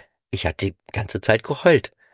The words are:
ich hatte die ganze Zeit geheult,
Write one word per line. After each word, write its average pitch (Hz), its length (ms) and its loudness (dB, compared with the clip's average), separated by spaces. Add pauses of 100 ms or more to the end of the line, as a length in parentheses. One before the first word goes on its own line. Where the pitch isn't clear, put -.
(300)
ich - 160 -6
hatte 87 220 -4
die 90 80 -8 (180)
ganze 104 260 -6
Zeit 113 220 2
geheult, 151 500 2 (220)